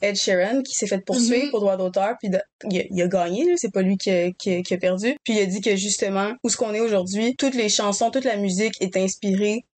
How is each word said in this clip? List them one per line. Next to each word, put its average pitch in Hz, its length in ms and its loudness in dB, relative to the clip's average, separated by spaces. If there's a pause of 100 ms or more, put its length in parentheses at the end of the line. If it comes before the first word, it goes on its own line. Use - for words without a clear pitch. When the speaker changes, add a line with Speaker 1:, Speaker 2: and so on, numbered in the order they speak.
Speaker 1:
Ed 202 140 0
Sheeran, 202 460 2
qui - 120 -8
s'est 208 140 -2
fait 196 100 0
poursuivre 240 460 2
Speaker 2:
Mhm. 285 80 -4
Speaker 1:
pour 226 80 0
droit 196 160 2
d'auteur, 190 420 0
puis 214 100 -6
de, 185 100 2 (300)
il 185 120 0
a, - 100 0
il 180 120 0
a 180 40 2
gagné, 180 380 0
là. 349 120 4
C'est 226 160 -4
pas 190 100 0
lui 190 140 2
qui 196 140 -2
a, 180 220 2
qui 185 240 -2
a, 180 60 -2
qui 185 120 -2
a 180 40 -2
perdu. 190 460 0
Puis 233 100 0
il 214 60 4
a 196 60 2
dit 190 140 -2
que, 202 160 2
justement, 196 560 -2 (100)
où 233 80 0
ce - 60 -2
qu'on 220 180 -2
est 214 60 0
aujourd'hui, 214 560 0
toutes 269 180 0
les 226 140 0
chansons, 208 420 0
toute 262 140 -2
la 240 120 2
musique 202 440 0
est 185 160 -2
inspirée 202 680 0 (140)